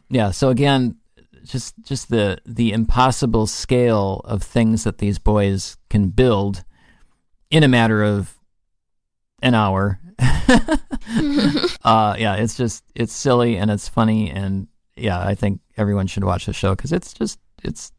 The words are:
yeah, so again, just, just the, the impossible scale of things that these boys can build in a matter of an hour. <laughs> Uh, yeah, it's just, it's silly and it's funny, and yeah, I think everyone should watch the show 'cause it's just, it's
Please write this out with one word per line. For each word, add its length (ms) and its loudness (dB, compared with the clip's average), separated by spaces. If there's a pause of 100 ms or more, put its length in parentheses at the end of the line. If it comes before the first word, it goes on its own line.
yeah, 220 0
so 160 0
again, 480 2 (480)
just, 380 -10
just 280 -10
the, 360 0
the 260 -2
impossible 760 2
scale 760 0
of 180 -6
things 440 0
that 140 -4
these 200 -2
boys 560 0 (140)
can 180 2
build 560 0 (880)
in 120 4
a 40 6
matter 340 4
of 380 -2 (1040)
an 140 2
hour. 440 0 (200)
<laughs> 600 4 (1040)
Uh, 360 2
yeah, 160 0
it's 200 -2
just, 280 -4 (100)
it's 200 -6
silly 440 2
and 140 0
it's 160 -4
funny, 420 0
and 380 -6 (280)
yeah, 240 -2
I 140 -2
think 260 -2 (180)
everyone 300 -2
should 160 -6
watch 220 -2
the 80 -6
show 220 0
'cause 160 -8
it's 220 -4
just, 260 -6 (240)
it's 340 -10